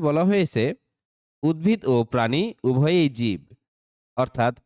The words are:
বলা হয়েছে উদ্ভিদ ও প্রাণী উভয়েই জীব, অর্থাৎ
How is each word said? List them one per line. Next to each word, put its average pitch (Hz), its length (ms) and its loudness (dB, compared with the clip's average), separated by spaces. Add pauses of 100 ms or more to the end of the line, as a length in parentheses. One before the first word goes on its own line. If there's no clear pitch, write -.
বলা 151 220 0
হয়েছে 180 340 0 (800)
উদ্ভিদ 165 360 0 (140)
ও - 20 2 (180)
প্রাণী 123 280 0 (280)
উভয়েই 151 400 2 (100)
জীব, 104 220 -2 (760)
অর্থাৎ 123 360 -2 (120)